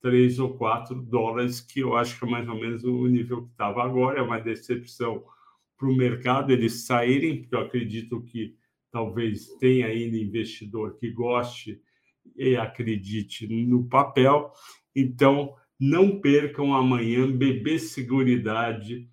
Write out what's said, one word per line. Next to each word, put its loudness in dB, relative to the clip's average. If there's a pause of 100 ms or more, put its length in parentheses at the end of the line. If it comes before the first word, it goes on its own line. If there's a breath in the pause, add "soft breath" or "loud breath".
três 4
ou -2
quatro -4
dólares, -2
que -8
eu 0
acho -2
que -8
é -6
mais -4
ou -8
menos -8
o -2
nível 0
que -20
tava -4
agora. 0
É 0
uma -2
decepção -6 (540 soft breath)
pro 0
mercado 2
eles 2
saírem, 2
porque -8
eu 0
acredito -6
que -10 (360)
talvez -4 (100)
tenha 4
ainda -4
investidor -6
que -6
goste -4 (560)
e 4
acredite -6
no 2
papel. 4 (420 loud breath)
Então, 2 (260 soft breath)
não 4
percam 2
amanhã 2
B 2
B -2
Seguridade -2